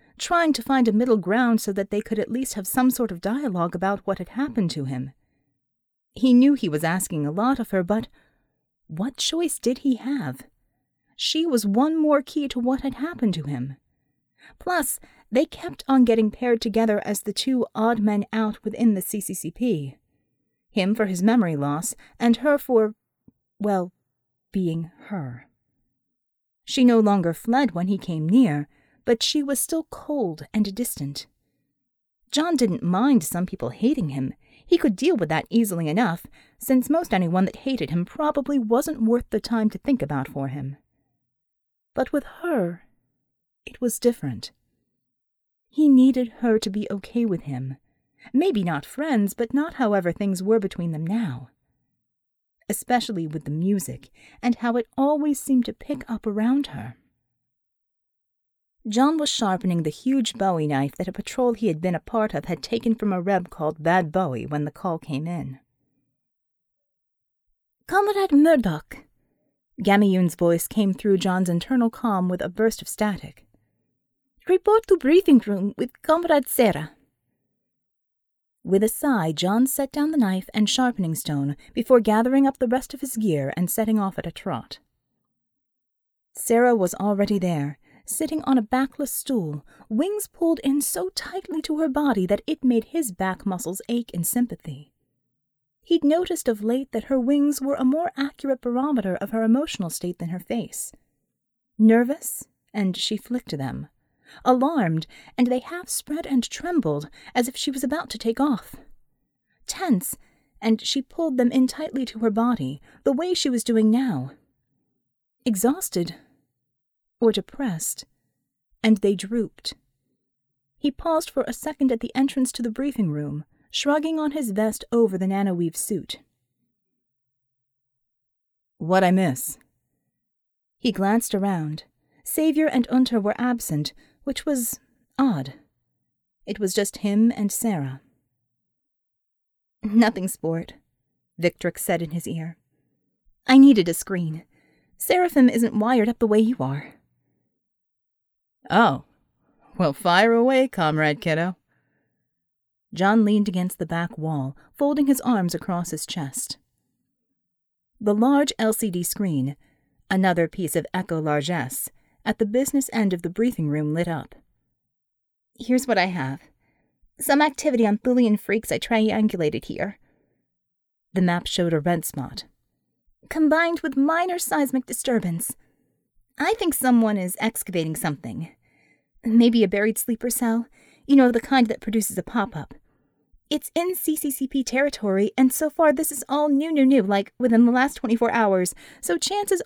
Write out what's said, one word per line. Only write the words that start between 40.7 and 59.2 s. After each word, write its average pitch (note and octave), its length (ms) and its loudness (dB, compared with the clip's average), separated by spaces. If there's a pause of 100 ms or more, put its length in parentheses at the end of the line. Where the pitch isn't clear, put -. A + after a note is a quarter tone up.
But - 180 -4
with C#4+ 100 -2 (200)
her, G3 400 -2 (800)
it - 160 -14
was A#3+ 160 -2
different. D3 540 -4 (1200)
He D4+ 200 4
needed B3+ 500 6
her A3 200 2
to A3 100 -6
be G#3 220 -6
okay A#3 340 -4
with F3+ 160 -2
him. C3+ 360 -8 (540)
Maybe C#4 320 0
not D#3 220 -4
friends, B3 480 -2
but A#3 200 -6
not D4 220 -2
however G3+ 360 0
things F#3 320 -4
were A3 160 4
between F3 320 -6
them D#3 160 -6
now. E3 420 -4 (1200)
Especially G#3+ 580 -2
with D#3 200 -8
the D3 60 -6
music, F3 600 -4 (320)
and B3 120 2
how A#3+ 200 -2
it A#3+ 200 -2
always D4 440 2
seemed B3+ 260 2
to - 80 -8
pick - 340 -10
up A3+ 200 -6
around A#3 400 0
her. A#2 300 -12 (1900)
John C4+ 300 2
was D4 120 -2